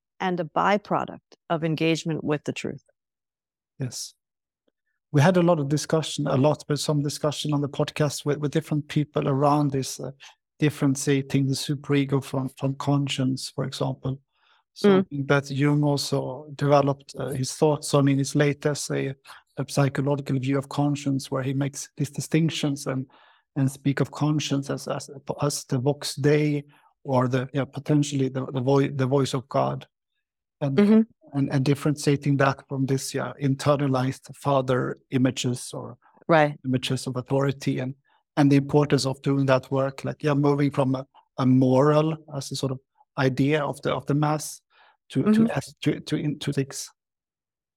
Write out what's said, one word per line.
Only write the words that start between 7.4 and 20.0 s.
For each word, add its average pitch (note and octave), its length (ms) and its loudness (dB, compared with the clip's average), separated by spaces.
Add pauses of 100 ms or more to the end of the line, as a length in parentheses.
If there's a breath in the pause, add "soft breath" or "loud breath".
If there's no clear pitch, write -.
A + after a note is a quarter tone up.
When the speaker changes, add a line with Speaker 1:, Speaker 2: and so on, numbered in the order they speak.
Speaker 2:
on C#3+ 100 0
the C#3+ 60 -2
podcast D3 560 -4
with, D3 140 -2
with D3 140 -4
different D3+ 360 -2
people D3 380 -2
around C#3+ 460 2
this, C3+ 260 -4
uh, C#3 120 -10 (480 loud breath)
differentiating C#3 880 0
the C3+ 80 0
superego C#3 680 -2
from, C3 280 -6
from C3+ 240 -4
conscience, C#3 800 -2
for C3+ 100 -4
example. C3+ 560 -6 (540)
So - 160 2
Speaker 1:
Mm. F#3+ 100 6
Speaker 2:
I - 80 4
think C#3 200 -4
that C#3+ 220 2
Jung D3 320 2
also C#3 720 -2
developed, C#3+ 640 2
uh, B2+ 120 -6
his C3 240 -4
thoughts D3 400 0
on C#3+ 120 6
in C#3 120 4
his C#3 180 -2
late C#3+ 280 2
essay, C#3 500 -4 (420 loud breath)
A C#3 100 -6
Psychological C#3 720 0